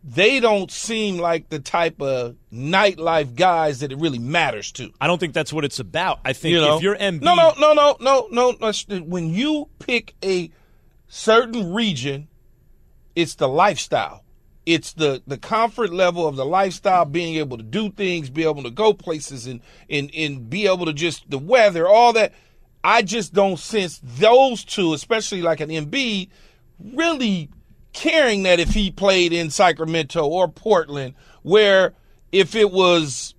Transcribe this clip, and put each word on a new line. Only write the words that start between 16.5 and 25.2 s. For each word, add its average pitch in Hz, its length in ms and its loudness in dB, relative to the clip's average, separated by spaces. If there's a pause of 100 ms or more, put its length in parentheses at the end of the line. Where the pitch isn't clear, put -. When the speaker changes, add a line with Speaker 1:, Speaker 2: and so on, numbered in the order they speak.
Speaker 1:
being 160 320 -4
able 139 220 -6
to 113 60 -16
do 190 260 -4
things, 175 400 -6
be 151 140 -4
able 147 200 -2
to 120 80 -10
go 208 220 2
places 143 520 -8
and, 127 140 -12 (300)
and, 143 260 -4
and 143 340 -6
be 196 180 -4
able 185 180 0
to 156 80 -4
just, 151 360 -6
the 139 100 -6
weather, 185 460 2
all 226 280 6
that. 220 180 2 (500)
I 220 200 4
just 202 320 -6
don't 190 260 2
sense 190 420 -6
those 220 640 4
two, 170 300 -2
especially 208 480 -4